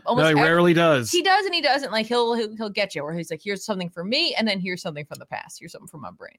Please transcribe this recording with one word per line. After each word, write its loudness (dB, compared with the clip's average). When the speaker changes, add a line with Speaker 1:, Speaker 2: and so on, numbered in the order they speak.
Speaker 1:
No, 0
Speaker 2:
Almost 4
Speaker 1:
he 4
Speaker 2:
ev- 4
Speaker 1:
rarely 6
does. 4
Speaker 2:
He 2
does 4
and -4
he -2
doesn't. 0
Like, -2
he'll, 2
he'll, -4
he'll -6
get -4
you -6
where -6
he's -6
like, -8
"Here's -6
something -4
from -10
me, 0
and 0
then -2
here's -6
something -8
from -14
the -16
past. -12
Here's -20
something -18
from -18
my -14
brain." -20